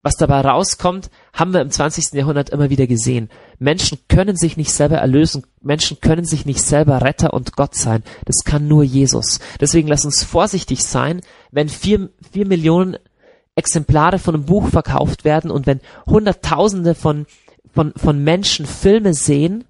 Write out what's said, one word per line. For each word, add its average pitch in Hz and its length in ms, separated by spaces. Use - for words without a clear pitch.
Was 147 120
dabei 139 240
rauskommt, 180 680
haben 180 200
wir 180 60
im 143 120
zwanzigsten 151 460
Jahrhundert 143 340
immer 147 180
wieder 135 180
gesehen. 120 420
Menschen 147 380
können 190 300
sich 170 180
nicht 151 160
selber 147 260
erlösen, 135 480
Menschen 147 400
können 165 240
sich 160 220
nicht 139 160
selber 147 400
Retter 143 320
und - 240
Gott 143 180
sein. 110 280
Das - 220
kann 147 240
nur 151 140
Jesus. 127 560
Deswegen 151 300
lass 151 160
uns 143 180
vorsichtig 180 640
sein, 143 340
wenn 147 160
vier, 196 420
vier 202 160
Millionen 175 480
Exemplare 160 640
von 165 180
einem 147 100
Buch 170 240
verkauft - 560
werden 156 260
und 135 140
wenn 139 160
Hunderttausende 180 920
von, 151 300
von, 151 240
von 143 260
Menschen 165 420
Filme 202 480
sehen 156 560